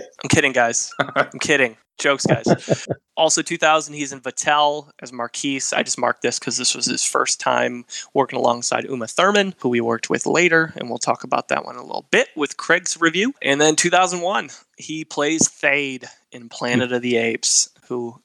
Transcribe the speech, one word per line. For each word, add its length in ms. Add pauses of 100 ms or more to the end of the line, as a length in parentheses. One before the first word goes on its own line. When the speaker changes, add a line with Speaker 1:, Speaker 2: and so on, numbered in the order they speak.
(220)
Speaker 1:
I'm 60
kidding, 240
guys. 400 (120)
Speaker 2:
<laughs> 120
Speaker 1:
I'm 240
kidding. 360 (220)
Jokes, 280
guys. 680
Speaker 3:
<laughs> 40 (200)
Speaker 1:
Also, 260
two 140
thousand, 380
he's 180
in 80
Vattel 680 (120)
as 120
Marquise. 600
I 120
just 140
marked 240
this 180
'cause 160
this 180
was 120
his 180
first 340
time 460 (280)
working 240
alongside 500
Uma 200
Thurman, 540
who 80
we 120
worked 300
with 160
later, 480
and 140
we'll 100
talk 240
about 240
that 180
one 120
in 40
a 60
little 240
bit 240
with 220
Craig's 440
review. 400
And 200
then 160
two 120
thousand 340
one, 280 (280)
he 260
plays 440
Thade 600 (240)
in 160
Planet 420
of 120
the 140
Apes, 540 (160)
who, 380